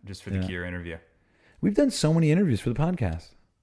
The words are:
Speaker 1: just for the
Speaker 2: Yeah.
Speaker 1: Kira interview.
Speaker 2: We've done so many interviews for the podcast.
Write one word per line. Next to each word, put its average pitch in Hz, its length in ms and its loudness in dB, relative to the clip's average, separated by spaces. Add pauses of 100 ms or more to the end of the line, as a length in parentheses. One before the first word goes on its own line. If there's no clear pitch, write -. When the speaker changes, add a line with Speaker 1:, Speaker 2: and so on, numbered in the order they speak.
Speaker 1:
just 98 160 -14
for 98 80 -10
the 95 80 -2
Speaker 2:
Yeah. 92 100 -2
Speaker 1:
Kira 90 200 -6
interview. 85 280 -8 (640)
Speaker 2:
We've 202 140 2
done 285 160 4
so 156 240 2
many 165 160 4
interviews 160 300 2
for 120 100 -2
the 117 100 -2
podcast. 127 500 -2 (320)